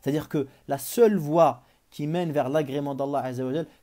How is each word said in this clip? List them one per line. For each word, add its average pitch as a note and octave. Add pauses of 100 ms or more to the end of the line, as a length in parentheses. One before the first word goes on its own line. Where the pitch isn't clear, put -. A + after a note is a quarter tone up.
C'est-à-dire D3
que C#3+ (220)
la C#3
seule A3+
voie D3+ (260)
qui D3
mène E3+
vers C#3
l'agrément C#3+
d'Allah C3+
Azza B2+
wa B2+
Jal, D#3+ (160)